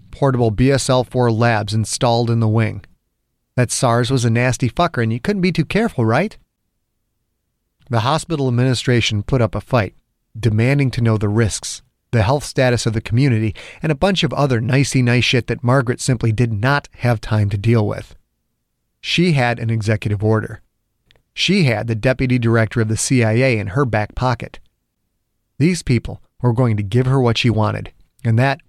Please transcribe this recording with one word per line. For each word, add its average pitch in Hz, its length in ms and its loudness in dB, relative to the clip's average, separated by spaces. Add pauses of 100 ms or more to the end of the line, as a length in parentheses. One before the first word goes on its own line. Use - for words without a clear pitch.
(100)
portable 123 400 0
B 120 200 2
S 139 200 0
L 127 120 2
four 120 300 0
labs 107 400 0
installed 117 560 0
in 117 120 0
the 113 60 2
wing. 107 380 0 (720)
That 123 140 0
sars 120 400 0
was 135 120 0
a 120 60 2
nasty 120 400 0
fucker 165 340 -2
and 110 80 0
you 117 80 -4
couldn't 202 220 -2
be 180 100 2
too 160 140 0
careful, 196 400 -2
right? 135 320 0 (1500)
The 117 120 0
hospital 139 480 -2
administration 120 760 0
put 135 180 0
up 110 140 0
a 104 80 -6
fight, 113 320 -2 (440)
demanding 123 520 2
to 117 100 -6
know 113 160 2
the 104 140 -2
risks, - 500 -2 (300)
the 117 120 2
health 135 220 0
status 127 400 0
of 117 80 0
the 110 80 -4
community, 113 540 0 (280)
and - 80 0
a 151 40 0
bunch 185 280 0
of 139 120 -2
other 131 260 0
nicey 131 400 0
nice 120 240 2
shit 123 220 0
that 120 180 -6
Margaret 123 380 0
simply 117 300 0
did 117 200 0
not 131 340 -2 (100)
have 120 220 0
time 107 300 -2
to 101 80 -2
deal 107 300 2
with. 104 280 -8 (840)
She 175 320 0
had 120 260 0
an 113 120 -4
executive 104 520 -2
order. 110 380 -2 (720)
She 185 320 0
had 117 220 0
the 113 80 -2
deputy 127 440 0
director 117 440 0
of 107 60 -2
the 110 100 -2
C 123 260 0
I 107 80 2
A 123 260 2
in 101 100 -6
her 139 180 0
back 107 280 -4
pocket. - 460 -4 (960)
These 170 280 0
people 113 360 -2 (220)
were 123 100 2
going 113 260 2
to 104 40 -2
give 120 240 0
her 135 140 2
what 117 180 2
she 123 100 0
wanted, 104 440 -2 (320)
and 113 160 2
that 139 180 0 (100)